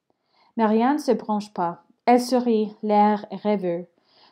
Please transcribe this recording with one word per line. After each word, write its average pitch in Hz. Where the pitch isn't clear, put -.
Marianne 226
se 269
bronche 208
pas. 170
Elle 247
sourit, 240
l'air 208
rêveux. 180